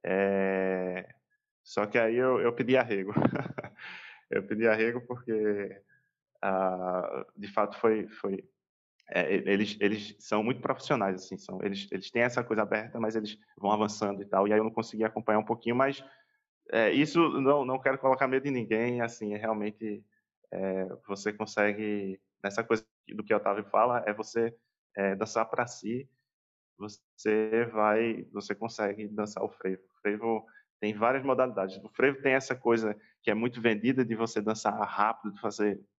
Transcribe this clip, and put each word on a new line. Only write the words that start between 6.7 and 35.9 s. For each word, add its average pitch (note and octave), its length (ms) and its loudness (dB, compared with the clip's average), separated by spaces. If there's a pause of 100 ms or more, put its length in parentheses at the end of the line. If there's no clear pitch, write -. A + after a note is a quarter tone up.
de G2+ 120 -12
fato, G#2 300 0
foi, A2 300 2
foi, - 340 -6 (680)
é, F2+ 260 2
e-, C#2+ 100 0
eles, G2+ 320 2
eles G#2 400 -2
são G#2+ 240 -2
muito A#2+ 200 -2
profissionais, G#2+ 540 0
assim, F#2 200 -12
são, F#2+ 260 -10
eles, G2 300 -4
eles - 180 -8
têm A#2 120 0
essa B2 200 0
coisa A2 200 0
aberta, A2 360 -4
mas A2 160 -2
eles G#2+ 240 -4 (200)
vão G2+ 120 0
avançando G#2 520 0
e - 20 -10
tal, G2+ 240 2
e G#2 40 4
aí G#2+ 60 6
eu A2 60 4
não A2+ 60 -2
consegui A2 340 -4
acompanhar A2 340 2
um A2 60 2
pouquinho, A2+ 320 -2
mas, C3+ 260 0 (680)
é, A2 200 4
isso D3 380 4 (140)
não, C#3 240 4
não C3 120 -2
quero C3+ 200 2
colocar C3+ 280 4
medo C3+ 220 2
em - 20 0
ninguém, A#2+ 520 0
assim, A2 320 -4
é - 20 -6
realmente, G#2 680 -4 (480)
é, F#2+ 380 -2 (180)
você G2 240 -4
consegue, G#2 880 -2 (240)
nessa G2+ 220 -2
coisa A2 220 0 (220)
do G#2 140 -10
que G#2+ 120 0
o - 20 4
Otávio G2+ 280 0
fala, A#2 420 2
é G#2 80 0
você, A2+ 420 -4 (400)
é, G2 180 0
dançar A2 360 -2
pra A#2+ 160 -2
si, A#2+ 420 -8 (720)
você A2 880 0
vai, A2 680 2
você G2+ 220 -6
consegue G#2+ 540 -4
dançar G#2+ 360 -4
o G#2+ 60 -4
frevo. - 320 -6
O - 180 -20
frevo G#2+ 460 -2 (360)
tem G#2+ 100 -2
várias A#2+ 300 2
modalidades. B2+ 640 0
O - 60 -18
frevo C3+ 300 2
tem C3+ 120 2
essa C3 240 0
coisa A2 420 2 (240)
que - 80 0
é G#2 40 2
muito A#2 260 -2
vendida A#2 440 2
de A2+ 120 -2
você A2+ 240 -2
dançar G#2+ 440 -2
rápido, G#2 480 0
de - 80 -18
fazer G#2 400 -2 (180)